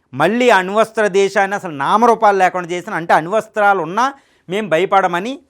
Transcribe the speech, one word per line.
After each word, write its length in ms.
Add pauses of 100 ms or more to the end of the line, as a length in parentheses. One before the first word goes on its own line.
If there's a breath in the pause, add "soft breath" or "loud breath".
(140)
మళ్ళీ 360
అణ్వస్త్ర 560
దేశాన్ని 500
అసలు 160
నామరూపాలు 680
లేకుండా 300
చేసిన, 260
అంటే 200
అణ్వస్త్రాలు 680
ఉన్నా 340 (340 soft breath)
మేం 200
భయపడమని 720 (120)